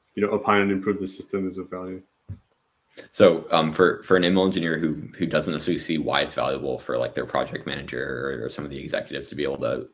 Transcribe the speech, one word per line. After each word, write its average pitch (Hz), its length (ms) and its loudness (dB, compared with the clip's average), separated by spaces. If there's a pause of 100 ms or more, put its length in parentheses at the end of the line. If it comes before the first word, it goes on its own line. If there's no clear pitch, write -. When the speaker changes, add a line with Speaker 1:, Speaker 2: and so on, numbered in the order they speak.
(140)
Speaker 1:
you 101 80 -2
know, 104 100 2
opine 104 300 4
and 98 100 4
improve 98 280 0
the 95 60 -4
system 95 400 -6
is 90 120 -8
of 90 120 -12
value. 92 320 -10 (1080)
Speaker 2:
So, 85 380 6
um, 80 220 4
for, 87 300 4
for 95 140 4
an 90 80 4
M 90 120 4
L 92 100 6
engineer 82 320 0
who, 80 380 -2
who 85 100 -2
doesn't 80 260 0
necessarily 78 260 -2
see 80 200 -2
why 71 240 0
it's - 120 -4
valuable 65 440 -2
for, 60 200 -4
like, 60 160 -2
their 64 120 -4
project - 400 -4
manager 69 360 -6
or, 65 440 -6
or - 20 -6
some - 160 -8
of 71 60 -10
the 67 120 -10
executives - 460 -6
to - 60 -14
be 71 100 -2
able 69 140 -2
to 62 360 -4